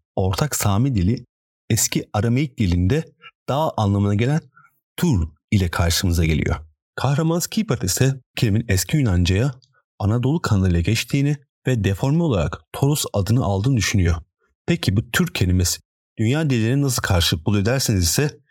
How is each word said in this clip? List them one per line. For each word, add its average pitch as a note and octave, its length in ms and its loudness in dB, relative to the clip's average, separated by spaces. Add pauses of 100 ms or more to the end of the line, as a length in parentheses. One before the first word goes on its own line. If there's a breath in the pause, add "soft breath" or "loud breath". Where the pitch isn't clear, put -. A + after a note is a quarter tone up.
(160)
ortak F#2+ 400 -2
Sami A2+ 400 0
dili, G2 300 0 (440)
eski - 440 -2
Aramaik A#2+ 460 0
dilinde F#2+ 460 0 (440 loud breath)
dağ D3 280 -2
anlamına G2+ 380 0
gelen C3 260 0 (560 soft breath)
Tur G#2 300 0 (240)
ile F#2 180 2
karşımıza E2+ 560 0
geliyor. D#2 300 0 (400)
Kahraman D#3+ 460 0 (100)
Keeper G#3 260 -2
ise C3 440 0 (140)
kelimenin A2 320 0
eski G2+ 300 0
Yunanca'ya G2 580 2 (440 soft breath)
Anadolu A#2+ 420 0
kanalıyla F#2+ 400 2
geçtiğini C#3 560 0 (300)
ve B2 160 0
deforme C3+ 400 0
olarak F2+ 380 -2 (120)
Toros C#3+ 400 0
adını G2+ 300 2
aldığını G2+ 340 0
düşünüyor. F2+ 380 2 (500)
Peki E3+ 320 0
bu - 140 -2
Türk F3 240 -2
kelimesi F2+ 440 0 (400)
dünya C#3 300 0
dillerine B2 320 2
nasıl C#3 200 0
karşılık - 440 0
buluyor G2+ 200 2
derseniz A#2 380 0
ise C#3 360 0 (100)